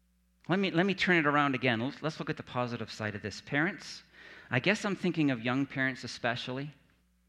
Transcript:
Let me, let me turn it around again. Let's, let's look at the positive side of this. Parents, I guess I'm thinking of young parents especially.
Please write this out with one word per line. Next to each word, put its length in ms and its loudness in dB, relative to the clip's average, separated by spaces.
Let 100 4
me, 120 2
let 140 4
me 80 2
turn 220 4
it 100 4
around 300 4
again. 240 2
Let's, 220 -4
let's 180 -4
look 100 -6
at 60 -4
the 80 -10
positive 480 -4
side 240 -4
of 60 -8
this. 240 -8
Parents, 580 -2
I 100 2
guess 240 2
I'm 140 0
thinking 340 2
of 100 -2
young 240 0
parents 380 -2
especially. 680 -4